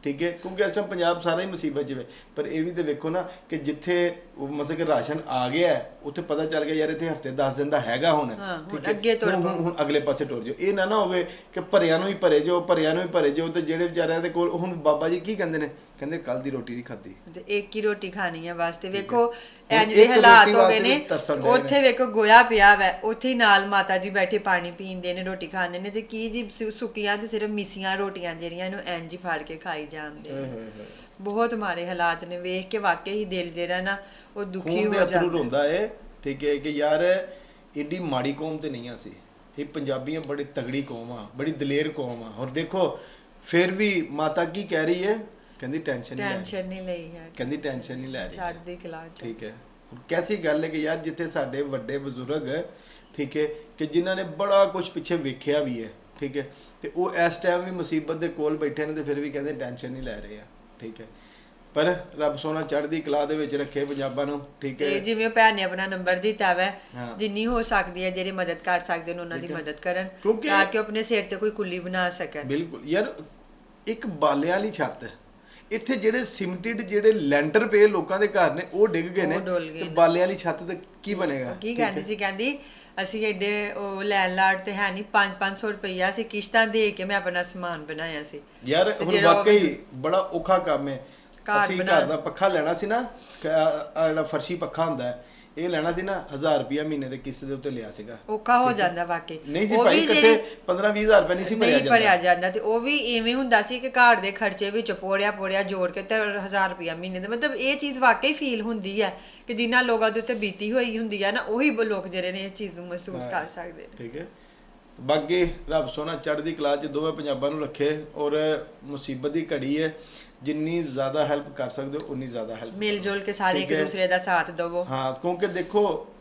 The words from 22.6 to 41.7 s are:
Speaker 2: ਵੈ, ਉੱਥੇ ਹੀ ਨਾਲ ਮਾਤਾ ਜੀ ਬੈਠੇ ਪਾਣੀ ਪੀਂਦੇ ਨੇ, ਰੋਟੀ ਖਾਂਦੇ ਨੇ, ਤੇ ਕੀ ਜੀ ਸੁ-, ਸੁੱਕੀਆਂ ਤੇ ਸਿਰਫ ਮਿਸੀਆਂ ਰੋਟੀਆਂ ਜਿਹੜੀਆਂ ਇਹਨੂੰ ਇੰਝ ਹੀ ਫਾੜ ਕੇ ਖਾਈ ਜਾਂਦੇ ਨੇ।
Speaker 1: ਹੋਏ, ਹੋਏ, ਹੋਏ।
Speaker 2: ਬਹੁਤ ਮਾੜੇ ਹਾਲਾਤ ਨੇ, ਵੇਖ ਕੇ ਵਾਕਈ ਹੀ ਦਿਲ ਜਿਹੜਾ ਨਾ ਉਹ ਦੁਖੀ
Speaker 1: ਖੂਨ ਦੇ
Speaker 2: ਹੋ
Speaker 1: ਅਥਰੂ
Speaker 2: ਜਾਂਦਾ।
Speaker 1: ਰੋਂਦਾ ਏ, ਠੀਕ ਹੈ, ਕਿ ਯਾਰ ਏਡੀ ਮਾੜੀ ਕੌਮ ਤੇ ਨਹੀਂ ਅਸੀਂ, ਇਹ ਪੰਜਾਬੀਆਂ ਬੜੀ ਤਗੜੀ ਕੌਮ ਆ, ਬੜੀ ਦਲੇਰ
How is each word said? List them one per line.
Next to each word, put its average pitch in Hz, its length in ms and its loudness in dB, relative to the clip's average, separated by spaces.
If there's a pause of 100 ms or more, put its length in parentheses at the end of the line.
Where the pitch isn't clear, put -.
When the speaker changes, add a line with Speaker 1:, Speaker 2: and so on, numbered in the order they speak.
Speaker 2:
ਵੈ, 190 280 2
ਉੱਥੇ 226 260 -2
ਹੀ 262 60 2
ਨਾਲ 202 320 6
ਮਾਤਾ 196 300 2
ਜੀ 185 120 -2
ਬੈਠੇ 190 280 0
ਪਾਣੀ 180 340 0
ਪੀਂਦੇ 180 420 -8
ਨੇ, 185 100 -6
ਰੋਟੀ 185 240 -6
ਖਾਂਦੇ 175 320 -4
ਨੇ, 196 100 -8
ਤੇ 208 120 -6
ਕੀ 220 280 -6
ਜੀ 226 200 -6
ਸੁ-, 214 220 -6
ਸੁੱਕੀਆਂ 214 460 -4
ਤੇ 220 100 -8
ਸਿਰਫ 214 220 -4
ਮਿਸੀਆਂ 190 480 -4
ਰੋਟੀਆਂ 190 380 -6
ਜਿਹੜੀਆਂ 170 300 -8
ਇਹਨੂੰ 190 220 -6
ਇੰਝ 165 260 -8
ਹੀ 180 40 -12
ਫਾੜ 170 260 -6
ਕੇ 156 120 -12
ਖਾਈ 156 300 -8
ਜਾਂਦੇ 151 440 -14
ਨੇ। 139 60 -10
Speaker 1:
ਹੋਏ, 135 140 -8
ਹੋਏ, 117 120 -10
ਹੋਏ। 107 240 -14 (360)
Speaker 2:
ਬਹੁਤ 220 320 -2
ਮਾੜੇ 180 340 -4
ਹਾਲਾਤ 170 380 -2
ਨੇ, 175 120 -10
ਵੇਖ 185 300 -6
ਕੇ 220 100 -4
ਵਾਕਈ 196 340 0
ਹੀ 214 140 -4
ਦਿਲ 180 240 -4
ਜਿਹੜਾ 175 320 -4
ਨਾ 196 160 -4 (380)
ਉਹ 202 80 -6
ਦੁਖੀ 185 260 -6
Speaker 1:
ਖੂਨ 202 220 0
ਦੇ 202 80 2
Speaker 2:
ਹੋ 185 40 6
Speaker 1:
ਅਥਰੂ - 80 2
Speaker 2:
ਜਾਂਦਾ। 175 260 2
Speaker 1:
ਰੋਂਦਾ 139 280 2
ਏ, 185 240 0 (340)
ਠੀਕ 139 220 -6
ਹੈ, 147 100 2
ਕਿ 143 140 -6
ਯਾਰ 156 580 2 (500)
ਏਡੀ 147 220 -6
ਮਾੜੀ 139 340 -2
ਕੌਮ 156 240 -6
ਤੇ 151 120 -8
ਨਹੀਂ 120 240 -10
ਅਸੀਂ, 107 180 -16 (480)
ਇਹ 143 60 -6
ਪੰਜਾਬੀਆਂ 143 560 -4
ਬੜੀ 143 220 -6
ਤਗੜੀ 135 380 -4
ਕੌਮ 120 300 -10
ਆ, 110 240 -12
ਬੜੀ 143 160 -4
ਦਲੇਰ 147 380 0